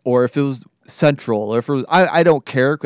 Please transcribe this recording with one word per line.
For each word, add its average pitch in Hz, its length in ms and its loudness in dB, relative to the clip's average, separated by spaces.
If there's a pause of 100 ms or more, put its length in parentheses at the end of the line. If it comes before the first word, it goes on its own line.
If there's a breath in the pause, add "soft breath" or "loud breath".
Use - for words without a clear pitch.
or 123 200 2
if 123 140 -4
it 143 40 2
was 135 220 -6 (220)
Central 113 720 -2
or 120 40 0
if 117 100 -6
it 143 40 -4
was, 131 160 -4
I, 180 180 4 (120)
I 170 40 4
don't 160 220 2
care. 139 400 0